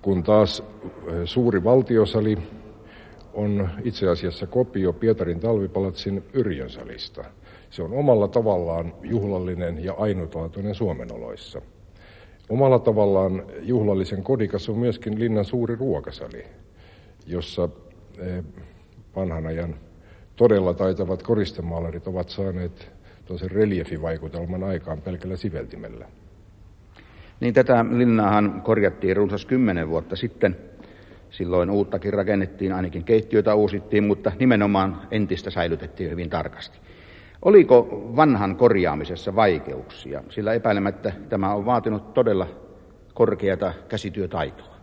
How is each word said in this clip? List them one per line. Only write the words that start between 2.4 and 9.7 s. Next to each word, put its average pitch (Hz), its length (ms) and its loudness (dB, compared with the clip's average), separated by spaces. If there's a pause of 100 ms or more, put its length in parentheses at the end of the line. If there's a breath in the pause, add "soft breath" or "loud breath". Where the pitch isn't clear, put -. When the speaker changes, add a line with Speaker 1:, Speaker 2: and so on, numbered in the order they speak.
Speaker 1:
on 104 340 -2 (160)
itse 101 240 -2
asiassa 87 380 -4
kopio 95 460 0
Pietarin 90 480 -2
talvipalatsin 98 920 -2
Yrjön 104 380 -4
salista. - 540 -16 (460 loud breath)
Se - 120 -10
on 82 100 -6
omalla 123 360 4
tavallaan 85 760 0
juhlallinen 90 840 -2